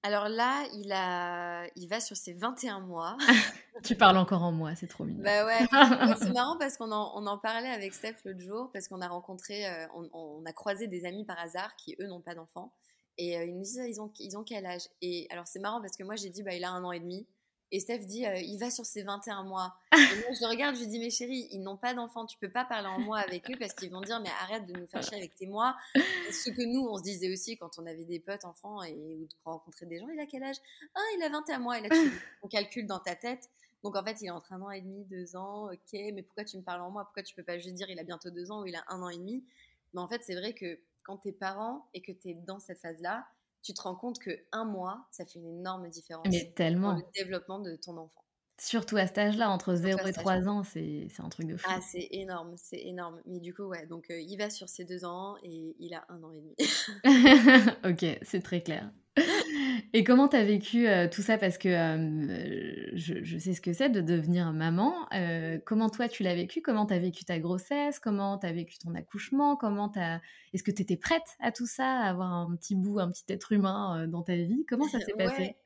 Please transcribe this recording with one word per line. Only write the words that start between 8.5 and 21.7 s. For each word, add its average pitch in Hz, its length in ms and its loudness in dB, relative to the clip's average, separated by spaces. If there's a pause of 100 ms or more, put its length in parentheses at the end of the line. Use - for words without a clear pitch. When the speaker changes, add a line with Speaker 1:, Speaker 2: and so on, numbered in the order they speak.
Speaker 1:
parce 190 160 -10
qu'on 185 140 -10
a 175 60 -6
rencontré, 185 600 -8
euh, 160 280 -8
on, 170 180 -12
on 160 320 -14
a 156 80 -12
croisé 208 340 -6
des 180 180 -8
amis 190 200 -8
par 180 140 -10
hasard 175 360 -8
qui, - 240 -14
eux, 196 80 -8
n'ont 180 140 -14
pas 170 140 -14
d'enfants. 175 360 -16 (460)
Et, 175 200 -4
euh, 170 80 -4
ils 175 100 -8
nous 185 80 -8
disaient, 247 260 -8
ils 214 100 -8
ont, 214 200 -10
ils 202 180 -10
ont 220 60 -8
quel 214 220 -8
âge ? 180 180 -6 (180)
Et 175 300 -6
alors, 170 160 -10
c'est - 120 -8
marrant 208 220 -4
parce 190 160 -12
que 196 60 -12
moi, 202 120 -8
j'ai 196 140 -8
dit, 196 140 -12
bah, 190 100 -4
il 175 100 -4
a 180 80 -2
un 180 120 -4
an 180 80 -4
et 175 80 -4
demi. 180 260 -10 (460)
Et 190 80 -2
Steph 233 260 -4
dit, 220 220 -6
euh, 196 100 -2
il 185 220 -8
va 240 100 -4
sur 240 160 -4
ses - 180 -8
vingt 202 240 -6
et 220 40 -8
un 196 120 -8
mois. 185 400 -6
Speaker 2:
<laughs> - 100 0
Speaker 1:
Et 320 40 8
moi, 240 360 6
je 233 120 -6
le 226 40 0
regarde, 254 260 0
je 240 60 -8
lui 233 60 -6
dis, 220 120 -6
mais 233 100 -4
chérie, 240 420 -6
ils 196 100 -10
n'ont 196 160 -10